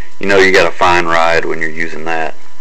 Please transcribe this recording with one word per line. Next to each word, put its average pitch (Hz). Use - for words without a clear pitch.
You 98
know 98
you 92
got 90
a 82
fine 87
ride 82
when 80
you're 80
using 80
that. 80